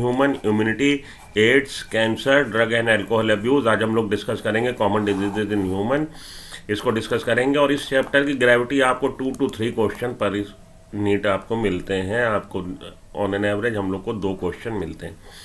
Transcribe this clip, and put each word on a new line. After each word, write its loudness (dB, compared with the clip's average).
human, 2
immunity, 2
aids, 4
cancer, 2
drug 2
and 4
alcohol 2
abuse। 2
आज 2
हम 2
लोग 2
discuss -2
करेंगे 0
common 2
diseases -2
in 2
human, 0
इसको -2
discuss -2
करेंगे। 2
और 4
इस -2
chapter 2
की -2
gravity 4
आपको 0
two -4
to 0
three -2
question -2
पर 0
इस -6
नीट 0
आपको -2
मिलते -2
हैं, 0
आपको -2
on 0
an 2
average -2
हम -2
लोग -4
को -4
दो -2
question -4
मिलते -8
हैं। -12